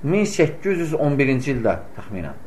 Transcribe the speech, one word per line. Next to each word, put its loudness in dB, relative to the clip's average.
Min 4
səkkiz 0
yüz -2
on 2
birinci 2
ildə 2
təxminən. -10